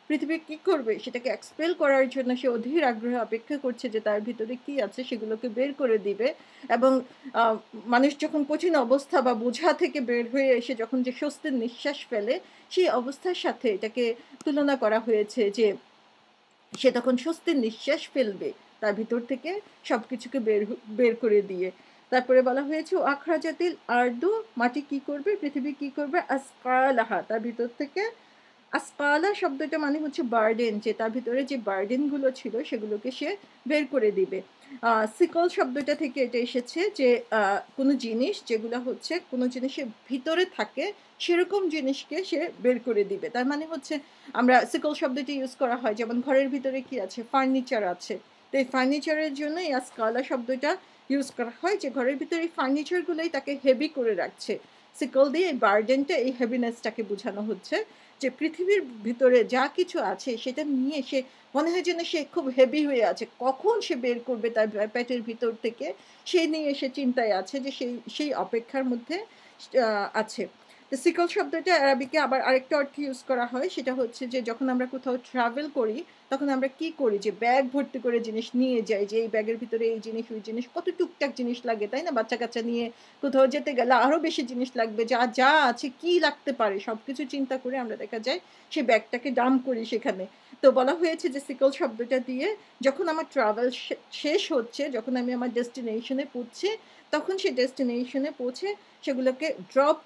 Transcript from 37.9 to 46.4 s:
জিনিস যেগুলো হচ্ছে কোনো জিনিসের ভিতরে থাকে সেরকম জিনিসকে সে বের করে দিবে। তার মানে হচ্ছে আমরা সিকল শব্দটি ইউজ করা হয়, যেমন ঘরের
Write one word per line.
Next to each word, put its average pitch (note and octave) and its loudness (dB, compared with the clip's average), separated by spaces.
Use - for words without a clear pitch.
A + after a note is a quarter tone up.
জিনিস A#3+ -2
যেগুলো A#3 -2
হচ্ছে B3+ -4
কোনো B3+ 0
জিনিসের C4 -4
ভিতরে D#4+ 0
থাকে D4 -6
সেরকম F4+ 2
জিনিসকে C#4+ -4
সে D#4 -2
বের A#3+ 2
করে G#3+ 0
দিবে। F#3+ -4
তার B3 -2
মানে D4 -4
হচ্ছে D#4 -8
আমরা B3 6
সিকল D4+ -2
শব্দটি C#4+ -4
ইউজ C4 -6
করা A#3+ 0
হয়, A#3+ -2
যেমন A#3+ -2
ঘরের C4+ 4